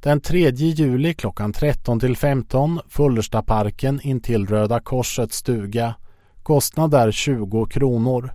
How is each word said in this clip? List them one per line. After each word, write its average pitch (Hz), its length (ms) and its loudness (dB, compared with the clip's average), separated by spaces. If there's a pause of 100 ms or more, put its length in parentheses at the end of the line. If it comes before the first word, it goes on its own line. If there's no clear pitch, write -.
Den 147 200 2
tredje 156 460 2
juli 151 460 0
klockan 104 400 -4
tretton 131 460 0
till 127 180 0
femton, 131 680 0
Fullerstaparken 113 1160 0
intill 117 440 0
Röda 107 320 0
Korsets 120 580 -4
stuga. 117 580 -4 (480)
Kostnad 156 500 2
är 117 180 6
tjugo 110 540 -2
kronor. 127 680 0